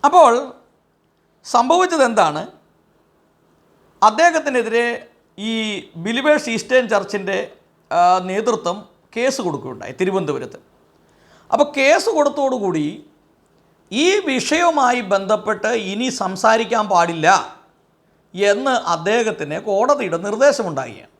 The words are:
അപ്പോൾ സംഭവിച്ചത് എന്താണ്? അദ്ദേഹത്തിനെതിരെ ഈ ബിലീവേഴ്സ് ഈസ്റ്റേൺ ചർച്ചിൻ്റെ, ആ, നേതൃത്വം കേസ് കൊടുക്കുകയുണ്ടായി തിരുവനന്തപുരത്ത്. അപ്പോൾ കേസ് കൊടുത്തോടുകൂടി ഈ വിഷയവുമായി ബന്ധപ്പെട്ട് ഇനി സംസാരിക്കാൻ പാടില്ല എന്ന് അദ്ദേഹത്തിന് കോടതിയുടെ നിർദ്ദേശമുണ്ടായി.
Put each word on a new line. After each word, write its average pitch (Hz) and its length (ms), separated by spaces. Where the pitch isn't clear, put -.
അപ്പോൾ 294 280
സംഭവിച്ചത് 320 640
എന്താണ്? 165 340
അദ്ദേഹത്തിനെതിരെ 247 840
ഈ 214 140
ബിലീവേഴ്സ് 262 500
ഈസ്റ്റേൺ 254 380
ചർച്ചിൻ്റെ, 196 460
ആ, 165 100
നേതൃത്വം 196 480
കേസ് 254 320
കൊടുക്കുകയുണ്ടായി 131 540
തിരുവനന്തപുരത്ത്. 156 580
അപ്പോൾ 294 140
കേസ് 294 380
കൊടുത്തോടുകൂടി 254 720
ഈ 269 160
വിഷയവുമായി 277 720
ബന്ധപ്പെട്ട് 208 580
ഇനി 220 160
സംസാരിക്കാൻ 214 720
പാടില്ല 170 360
എന്ന് 202 400
അദ്ദേഹത്തിന് 170 640
കോടതിയുടെ 214 600
നിർദ്ദേശമുണ്ടായി. 196 760